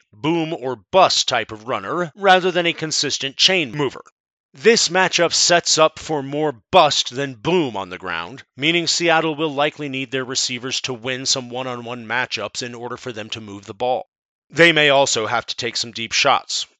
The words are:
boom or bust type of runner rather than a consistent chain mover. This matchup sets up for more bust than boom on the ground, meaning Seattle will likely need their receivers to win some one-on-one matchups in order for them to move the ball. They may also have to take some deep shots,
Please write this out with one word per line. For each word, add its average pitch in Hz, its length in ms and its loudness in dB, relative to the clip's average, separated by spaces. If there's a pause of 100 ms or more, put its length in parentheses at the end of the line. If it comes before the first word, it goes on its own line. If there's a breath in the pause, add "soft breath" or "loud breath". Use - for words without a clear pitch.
(120)
boom 156 420 -2
or 127 220 -6 (160)
bust - 380 6
type 113 240 -2
of 110 160 -12
runner 127 480 -4
rather 185 340 4
than 170 140 0
a 165 80 2
consistent 139 640 -4
chain 185 340 2
mover. 143 320 -2 (500)
This 175 360 4
matchup 175 420 2
sets - 460 2
up 156 220 4
for 151 220 -4
more 143 300 -2 (180)
bust 151 460 4
than 135 200 -4
boom 131 420 0
on 95 120 -6
the 90 80 -10
ground, 87 460 -8 (140)
meaning 160 300 0
Seattle 160 480 2
will 151 180 -4
likely 147 340 -2
need 135 240 -8
their 131 140 -4
receivers 127 560 -6
to 131 120 -6
win 127 320 -8
some 131 240 -4
one-on-one 120 560 -8
matchups 113 560 -6
in 120 140 -10
order 120 220 -10
for 123 160 -10
them 110 160 -10
to 117 100 -8
move 101 240 -14
the 107 100 -14
ball. 123 320 -2 (460)
They 170 200 6
may 151 180 4
also 135 380 2
have 113 180 -4
to - 100 -10
take 117 220 -6
some 117 140 -6
deep 113 200 -10
shots, - 540 0 (140)